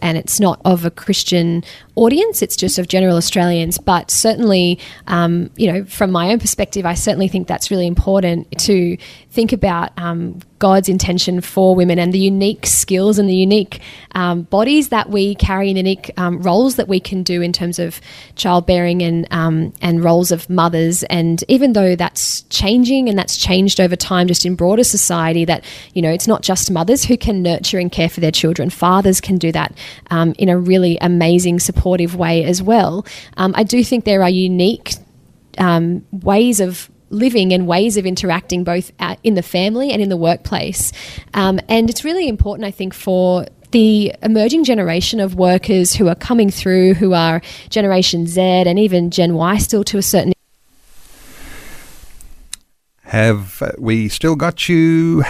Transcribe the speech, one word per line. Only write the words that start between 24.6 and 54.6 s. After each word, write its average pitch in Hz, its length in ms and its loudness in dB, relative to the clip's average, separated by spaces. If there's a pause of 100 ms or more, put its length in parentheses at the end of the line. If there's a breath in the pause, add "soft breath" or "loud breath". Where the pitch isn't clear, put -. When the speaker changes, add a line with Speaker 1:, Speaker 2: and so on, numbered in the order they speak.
Speaker 1:
society, 165 600 0
that, 165 200 -2 (280 loud breath)
you 180 80 -2
know, 160 100 2
it's 180 160 -2
not 220 160 2
just - 280 -2
mothers 180 320 0
who 240 140 0
can 196 260 -2
nurture 175 340 -2
and 180 140 -2
care 165 160 -2
for 170 140 -6
their 160 100 0
children. 160 380 0
Fathers 190 500 2
can 190 180 -2
do 165 140 0
that, 156 220 -4 (380 loud breath)
um, 165 260 2
in 196 100 2
a 180 100 4
really 180 440 2
amazing, 175 580 2
supportive 180 560 0
way 165 300 0
as 180 180 -2
well. 202 420 0 (300 loud breath)
Um, 185 220 0
I 220 60 2
do 240 200 2
think 233 220 -2
there 196 180 2
are 180 60 4
unique, 185 640 0 (640)
um, 175 540 0
ways 202 500 0
of 180 280 -6 (200)
living 208 440 2
and 180 140 0
ways 196 280 2
of 190 120 -2
interacting 180 560 -4
both 175 340 -4
at, 180 260 -8
in 214 120 2
the 175 80 -2
family 220 480 -2
and 214 100 -2
in 196 80 -2
the 185 80 -2
workplace. 170 760 -2 (440 loud breath)
Um, 190 240 0 (100)
and 226 180 2
it's - 160 -6
really 339 240 -2
important, 208 380 -4
I 202 60 -8
think, 190 220 -10
for 185 520 0 (240)
the 220 540 4
emerging 220 400 2
generation 202 560 0
of 190 160 -2
workers 185 580 2
who 185 140 2
are 165 80 2
coming 233 340 2
through, 185 460 2
who 190 180 2
are 165 280 0 (280 loud breath)
Generation 185 560 0
Z 170 160 -2
and 185 380 2
even 180 320 2
Gen 170 240 0
Y 175 220 0
still 208 260 0
to 202 160 -4
a - 20 -2
certain 180 320 0 (2750 loud breath)
Speaker 2:
Have, 107 580 -2
uh, - 160 -6
we 113 320 -2
still 160 260 0
got 165 320 -4